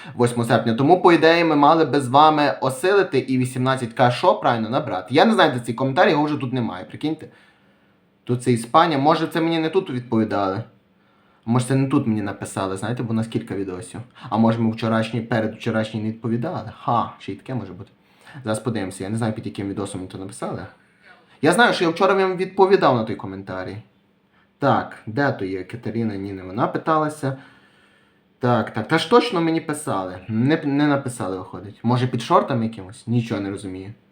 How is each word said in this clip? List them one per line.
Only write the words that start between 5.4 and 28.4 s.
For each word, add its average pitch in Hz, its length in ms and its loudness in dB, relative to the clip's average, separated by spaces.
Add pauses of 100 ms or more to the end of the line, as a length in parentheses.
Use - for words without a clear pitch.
де 123 80 -4
цей 123 140 -6
коментар, 135 340 2
його 151 160 2
вже 151 120 -2
тут 123 160 -4
немає, 95 320 -4
прикиньте. 151 420 -8 (1000)
Тут 123 180 -2
це 127 100 2
Іспанія. 160 460 2
Може, 160 280 4
це 165 140 -4
мені 165 180 0
не 160 100 0
тут 180 220 -2
відповідали? 107 720 -2 (840)
Може, 123 200 2
це 135 80 0
не 135 140 2
тут 139 180 2
мені 107 160 -2
написали, 98 540 -6
знаєте, 113 260 -6
бо 113 80 -6
у 113 40 -2
нас 113 120 -2
кілька 113 280 -6
відосів. 95 460 -10 (300)
А 104 80 0
може, 113 200 4
ми 113 120 0
вчорашній, 113 500 -2
передвчорашній 110 800 -4
не 107 80 -6
відповідали? 113 720 -6
Ха, 117 380 -2
ще - 140 -12
й - 20 -8
таке - 200 -12
може 98 180 -8
бути. 90 180 -16 (540)
Зараз 110 140 -2
подивимося, 98 460 -6
я 98 60 -8
не 113 60 -4
знаю, 113 160 -2
під - 140 -12
яким 98 220 -8
відосом 98 320 -8
мені 92 120 -12
то 92 60 -12
написали. 95 480 -10 (760)
Я 156 100 4
знаю, 202 220 4
що - 100 -2
я 160 60 2
вчора 190 240 2
вам 190 220 0
відповідав 185 600 4
на 110 80 -2
той 104 120 -6
коментарі. 95 600 -10 (840)
Так, 113 480 -2
де 127 260 0
то 101 120 -6
є 92 200 -6
Катерина? 110 520 -6
Ні, 98 160 -8
не 95 100 -12
вона 98 240 -4
питалася. 156 680 -2 (1040)
Так, 120 320 0